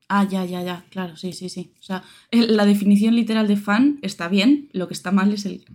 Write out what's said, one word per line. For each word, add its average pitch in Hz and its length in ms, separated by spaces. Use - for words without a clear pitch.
Ah, 196 180
ya, 185 200
ya, 180 160
ya. 180 280
Claro, 175 260
sí, 180 180
sí, 180 160
sí. - 280
O - 40
sea, 185 200
el, 226 260
la 208 80
definición 202 520
literal 220 320
de 202 80
fan 233 460
está 175 260
bien. 220 440
Lo 180 160
que 175 60
está - 160
mal 196 220
es 208 140
el, 180 180